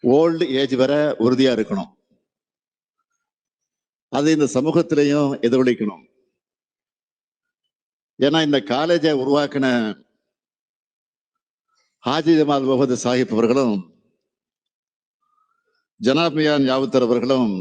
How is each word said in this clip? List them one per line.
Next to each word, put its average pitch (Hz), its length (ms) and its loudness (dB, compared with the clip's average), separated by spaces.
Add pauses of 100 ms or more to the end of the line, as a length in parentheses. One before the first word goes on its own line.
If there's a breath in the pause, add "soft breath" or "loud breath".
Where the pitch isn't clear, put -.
ஓல்டு 160 460 2
ஏஜ் 131 240 -2
வரை 131 240 0 (200)
உறுதியா 127 360 2
இருக்கணும். 104 380 -6 (2250)
அது 139 200 0
இந்த 151 140 2
சமூகத்திலையும் 147 840 0 (100)
எதிரொலிக்கணும். 117 640 0 (2250)
ஏன்னா, 143 260 2
இந்த 143 220 0
காலேஜை 156 480 0
உருவாக்கின 139 520 -2 (2500)
ஹாஜி 156 320 0
ஜமால் 143 300 0
முகமது 131 380 2
சாஹிப் 123 320 -2
அவர்களும் 117 380 2 (2250)
ஜனாப் 143 380 0
மியான் 147 300 2
யாவுத்தர் 131 400 0
அவர்களும் 123 420 0 (100)